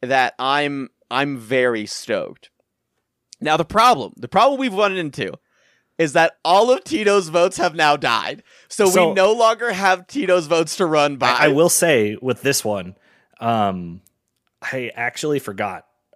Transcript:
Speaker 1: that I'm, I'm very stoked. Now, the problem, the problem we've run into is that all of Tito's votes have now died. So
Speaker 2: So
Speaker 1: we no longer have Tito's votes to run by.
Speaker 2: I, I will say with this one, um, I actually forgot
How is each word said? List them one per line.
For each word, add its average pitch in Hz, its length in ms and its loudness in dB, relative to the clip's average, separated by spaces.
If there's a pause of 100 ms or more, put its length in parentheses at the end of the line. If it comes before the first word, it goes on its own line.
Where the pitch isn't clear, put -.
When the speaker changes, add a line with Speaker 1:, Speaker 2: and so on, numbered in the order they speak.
Speaker 1:
that 131 380 0
I'm, 139 520 -4 (200)
I'm 139 280 -4
very 117 480 0
stoked. - 640 -8 (880)
Now, 156 160 0
the 165 80 0
problem, 202 520 2
the 123 120 -14
problem 254 320 2
we've 254 140 -4
run 196 220 0
into 147 380 -6 (640)
is 156 140 0
that 165 320 2
all 202 260 4
of 254 140 0
Tito's 202 440 0
votes 175 280 0
have 180 180 -2
now 156 220 2
died. 120 480 -2 (240)
So - 180 0
Speaker 2:
So 180 220 4
Speaker 1:
we 160 60 -2
no 190 180 4
longer 226 400 0
have 185 340 0
Tito's 180 400 0
votes 165 300 -2
to 185 100 0
run 147 300 0
by. 123 160 0
Speaker 2:
I, 131 140 2
I - 20 4
will 156 200 4
say 117 540 2
with 127 200 -4
this 135 220 -2
one, 95 300 -6 (460)
um, 98 600 -2 (600)
I 127 320 -8
actually 143 440 -4
forgot 98 480 -8 (300)